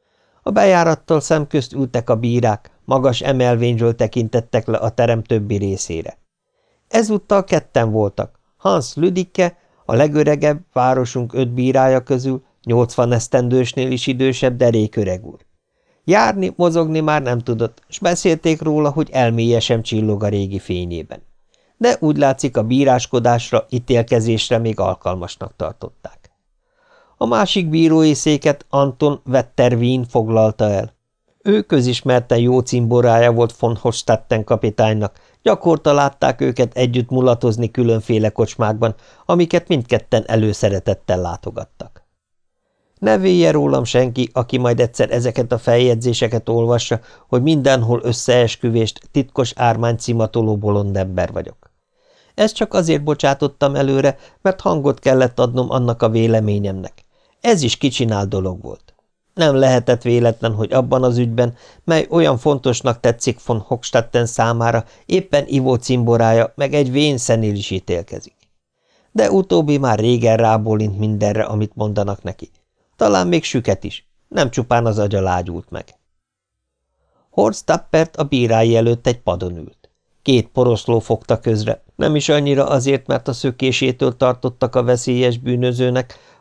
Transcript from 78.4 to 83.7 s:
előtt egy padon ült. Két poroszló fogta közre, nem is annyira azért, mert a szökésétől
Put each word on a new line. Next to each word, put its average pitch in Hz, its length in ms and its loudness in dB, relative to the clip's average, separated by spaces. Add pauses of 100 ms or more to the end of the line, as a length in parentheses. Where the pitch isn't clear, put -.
előtt 117 300 0
egy 120 140 -2
padon 90 360 -6
ült. - 340 -20 (320)
Két 123 260 0
poroszló 117 500 0
fogta - 400 -2
közre, 110 440 -4 (140)
nem 151 200 0
is 147 120 -2
annyira 143 380 2
azért, 135 400 0
mert 127 220 -4
a 135 40 -4
szökésétől 127 840 -2